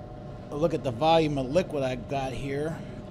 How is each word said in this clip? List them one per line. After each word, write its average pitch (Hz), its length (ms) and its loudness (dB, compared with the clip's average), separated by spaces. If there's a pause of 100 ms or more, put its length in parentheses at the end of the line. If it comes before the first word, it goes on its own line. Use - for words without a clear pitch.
(500)
Look 151 240 2
at 135 100 -2
the 131 80 0
volume 151 460 4
of 131 140 -2
liquid 151 320 2
I've 127 260 -2
got 135 220 -2
here, 139 460 -4 (340)